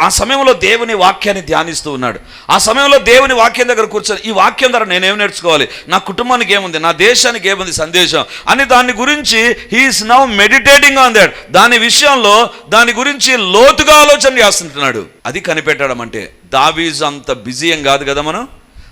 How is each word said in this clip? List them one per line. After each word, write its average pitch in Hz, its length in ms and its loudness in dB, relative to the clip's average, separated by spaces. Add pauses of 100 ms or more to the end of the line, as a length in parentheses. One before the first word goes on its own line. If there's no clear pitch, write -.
ఆ 165 100 2
సమయంలో 262 440 0
దేవుని 226 400 -2
వాక్యాన్ని 190 500 -2
ధ్యానిస్తూ 156 480 -6
ఉన్నాడు. 127 280 -6 (300)
ఆ 175 80 2
సమయంలో 269 400 2
దేవుని 254 360 2
వాక్యం 240 340 0
దగ్గర 220 180 0
కూర్చొని, 202 400 -6
"ఈ 220 60 -6
వాక్యం 226 380 0
ద్వారా 233 160 -2
నేనేం 190 320 -2
నేర్చుకోవాలి, 170 520 -2 (180)
నా 175 100 -2
కుటుంబానికి 233 560 -2
ఏముంది, 180 260 -4
నా 165 120 -2
దేశానికి 214 580 0
ఏముంది 185 240 -6
సందేశం" 160 520 -2 (220)
అని 262 180 2
దాని 247 280 2
గురించి 240 640 -2 (160)
he 233 60 0 (100)
is 214 120 -2
now 240 380 2
meditating 269 560 4
on 254 180 4
that. 196 160 4 (200)
దాని 233 280 4
విషయంలో, 233 720 2 (200)
దాని 233 240 2
గురించి 254 440 -2
లోతుగా 262 560 4
ఆలోచన 285 440 4
చేస్తుంటున్నాడు. 143 680 -2 (200)
అది 135 140 -8
కనిపెట్టడం 143 600 -4
అంటే. 110 320 -12 (200)
దావీదు 156 520 -2
అంత 143 260 -8
బిజీ 127 420 -4
ఏం 151 100 -6
కాదు 139 200 0
కదా 139 180 -4
మనం. 180 260 -8 (440)